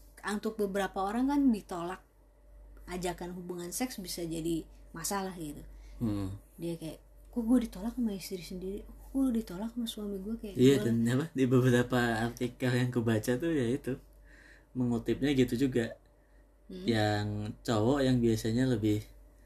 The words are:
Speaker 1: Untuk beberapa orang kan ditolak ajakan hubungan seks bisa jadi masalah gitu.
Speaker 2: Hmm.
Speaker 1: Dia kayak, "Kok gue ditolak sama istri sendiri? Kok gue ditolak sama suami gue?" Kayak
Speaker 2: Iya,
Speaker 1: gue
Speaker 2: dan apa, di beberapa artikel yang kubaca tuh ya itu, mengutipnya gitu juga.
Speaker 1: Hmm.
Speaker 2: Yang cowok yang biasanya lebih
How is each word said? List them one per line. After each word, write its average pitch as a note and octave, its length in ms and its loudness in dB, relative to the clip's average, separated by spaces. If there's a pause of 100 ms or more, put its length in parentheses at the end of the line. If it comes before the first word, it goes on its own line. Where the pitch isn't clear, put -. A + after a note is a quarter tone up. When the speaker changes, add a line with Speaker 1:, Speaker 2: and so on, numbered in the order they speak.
(260)
Speaker 1:
Untuk G#3+ 320 -4
beberapa G3 420 -2
orang A3+ 280 2
kan C#4+ 180 4
ditolak F#3 560 0 (840)
ajakan F3+ 460 -6
hubungan F3+ 380 -8
seks B3+ 260 -4
bisa F3+ 260 -8
jadi E3 380 -2 (300)
masalah F#3+ 440 -4
gitu. D#3 300 -10 (320)
Speaker 2:
Hmm. G2+ 320 -2 (260)
Speaker 1:
Dia E3+ 220 -6
kayak, D#3+ 240 -10 (300)
"Kok A#3+ 120 -4
gue A#3+ 200 6
ditolak A3+ 320 -6
sama A3+ 180 -2
istri F#3+ 300 -8
sendiri? F#3 400 -8
Kok - 320 -18
gue C4 260 2
ditolak G#3+ 320 -6
sama A#3 140 -4
suami G3+ 320 -6
gue?" G#3 180 -6
Kayak A3 180 -10
Speaker 2:
Iya, B2+ 200 8
Speaker 1:
gue B2+ 100 0
Speaker 2:
dan A#2 120 2 (140)
apa, C3 200 2
di C3 160 2
beberapa B2 520 4 (220)
artikel B2 540 -2
yang B2 160 2
kubaca A2+ 420 2
tuh E3+ 180 0
ya C#3+ 160 2
itu, B2+ 300 -2 (760)
mengutipnya A#2+ 580 0
gitu B2+ 300 4
juga. B2+ 340 0 (680)
Speaker 1:
Hmm. F#2 180 -14
Speaker 2:
Yang G#2+ 420 2 (360)
cowok A#2+ 400 4
yang B2+ 160 4
biasanya A2+ 480 2
lebih G#2+ 340 2 (460)